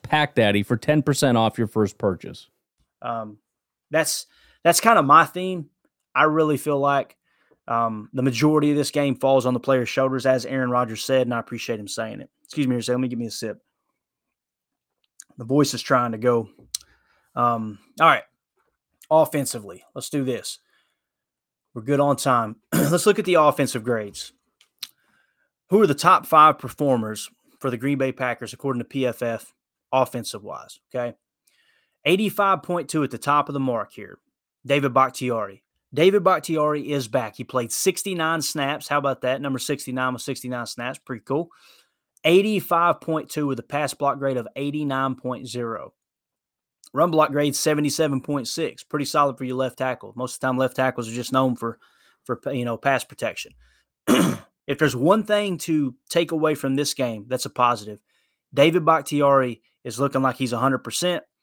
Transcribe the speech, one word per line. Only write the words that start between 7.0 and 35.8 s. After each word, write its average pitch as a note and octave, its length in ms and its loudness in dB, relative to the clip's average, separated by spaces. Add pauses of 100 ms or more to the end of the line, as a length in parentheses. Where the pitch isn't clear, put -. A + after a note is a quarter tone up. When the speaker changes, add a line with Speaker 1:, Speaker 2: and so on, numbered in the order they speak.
Speaker 2:
um, A2+ 420 -4
the B2+ 120 -4
majority D3 480 2
of D3 60 0
this C#3+ 140 -2
game C#3+ 240 0
falls C3+ 300 2
on B2+ 80 0
the A#2+ 80 -4
player's C3 260 0
shoulders, C3 380 -2
as C3 200 0
Aaron C3 240 -4
Rodgers A#2+ 360 -2
said, C3 160 2
and A#2+ 120 -2
I A#2 60 -4
appreciate A2+ 400 -8
him G#2 80 -12
saying A2 320 -8
it. - 100 -20 (140)
Excuse C#3+ 240 -4
me, B2+ 80 2
let B2 240 -2
me C3 80 -2
give A#2+ 120 -8
me A#2 80 -6
a G#2 40 -12
sip. - 300 -10 (1800)
The B2 80 -12
voice C#3+ 280 2
is A#2 80 -6
trying B2 300 0
to A2+ 60 -6
go. A#2 320 0 (840)
Um, A2+ 440 -2 (220)
all E3 60 6
right. C3+ 160 4 (840)
Offensively, C3 760 0 (100)
let's B2+ 140 -10
do C#3 160 -2
this. A#2+ 340 -6 (1120)
We're A2 100 -12
good C#3 180 2
on C#3+ 160 2
time. A#2 480 0
<clears throat> - 80 -8
Let's D#3+ 320 2
look G#3 140 4
at G3+ 60 -2
the F3+ 100 2
offensive C#3 480 2
grades. A2 500 -6 (1400)
Who G3+ 120 6
are G3+ 60 6
the D3 60 2
top E3 320 4
five D3+ 320 6
performers A#2 720 -2 (300)
for C3+ 100 -4
the A#2+ 80 -4
Green C3+ 200 -2
Bay C3 140 0
Packers, B2 420 -6
according C3 260 -4
to A#2 60 -6
P C3 200 -4
F A#2+ 160 -4
F, A#2 320 -6 (380)
offensive-wise, A#2 880 -4 (100)
okay? A#2+ 260 -6 (880)
Eighty-five F#3+ 580 2
point F3 260 -6
two D#3 140 0
at C3 80 -4
the A#2+ 60 -8
top C#3+ 320 0
of D3 40 -8
the C#3 60 -4
mark A#2+ 320 -2
here. - 260 -18 (480)
David C#3 280 0
Bakhtiari. A#2+ 680 0 (300)